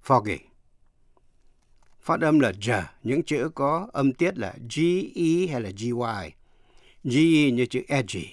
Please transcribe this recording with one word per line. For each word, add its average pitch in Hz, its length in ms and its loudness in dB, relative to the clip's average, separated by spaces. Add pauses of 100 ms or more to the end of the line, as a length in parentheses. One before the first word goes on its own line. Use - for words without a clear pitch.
foggy. 107 320 2 (1600)
Phát 165 200 -2
âm 156 180 4
là 120 120 4 (140)
G, 117 60 0 (320)
những 139 200 0
chữ 143 320 -2
có 156 380 -2
âm 135 200 2
tiết 180 240 -2
là 95 180 -6 (200)
G 147 40 -4 (360)
E 175 360 2
hay 123 100 -4
là 101 80 -6
G 95 140 -12
Y. 113 480 -4 (720)
G 127 140 0
E 156 340 4
như 120 140 2
chữ 123 220 -4
edgy, 104 460 -4